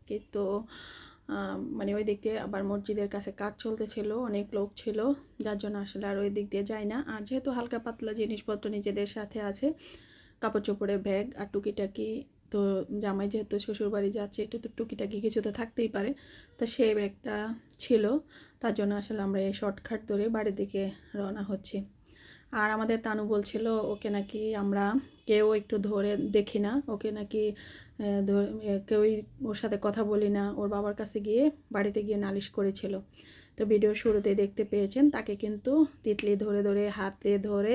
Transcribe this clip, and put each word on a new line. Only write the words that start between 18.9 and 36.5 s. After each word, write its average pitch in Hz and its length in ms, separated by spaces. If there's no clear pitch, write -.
আসলে 202 280
আমরা 196 180
এই 196 140
শর্টকাট 208 520
ধরে 202 220
বাড়ির 214 260
দিকে 196 280
রওনা 202 280
হচ্ছি। 196 340
আর 214 180
আমাদের 220 280
তানু 214 280
বলছিল 214 400
ওকে 208 260
নাকি 202 300
আমরা 202 300
কেউ 214 260
একটু 214 260
ধরে 202 320
দেখি 208 280
না, 208 140
ওকে 214 240
নাকি, 214 380
আহ, - 760
ধরে, 202 220
আহ, 208 380
কেউই 214 260
ওর 214 120
সাথে 208 260
কথা 214 220
বলি 208 260
না, 202 140
ওর 208 120
বাবার 208 260
কাছে 214 260
গিয়ে 214 240
বাড়িতে 202 300
গিয়ে 208 160
নালিশ 196 300
করেছিল। 196 460
তো - 120
ভিডিও 208 300
শুরুতেই 208 400
দেখতে 202 300
পেয়েছেন, 208 460
তাকে 220 260
কিন্তু 214 360
তিতলি 208 360
ধরে 202 260